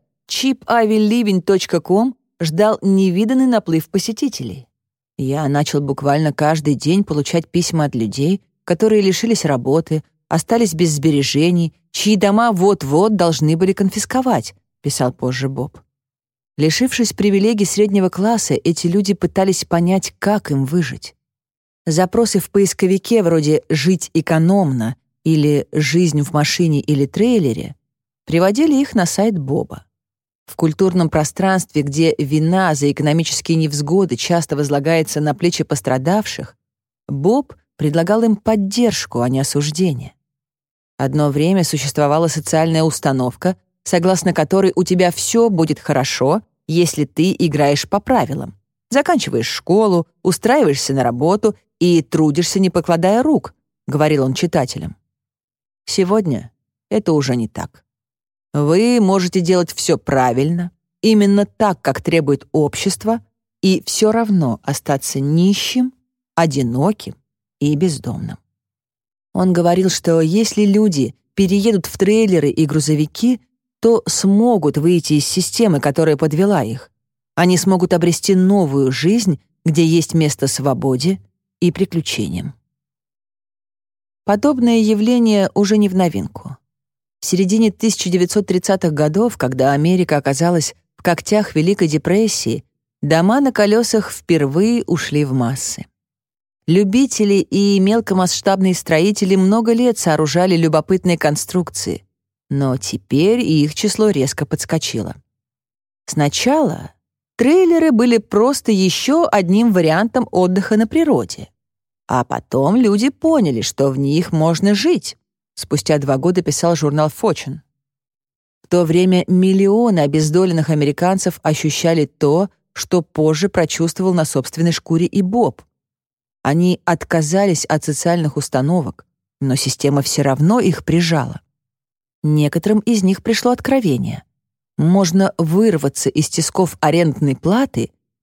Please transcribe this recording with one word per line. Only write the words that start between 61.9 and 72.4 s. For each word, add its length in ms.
требует 500
общество, 680
и 220
все 280
равно 520
остаться 560
нищим, 720
одиноким 800
и 160
бездомным. 640
Он 180
говорил, 380
что 320
если 440
люди 500
переедут 540
в 100
трейлеры 520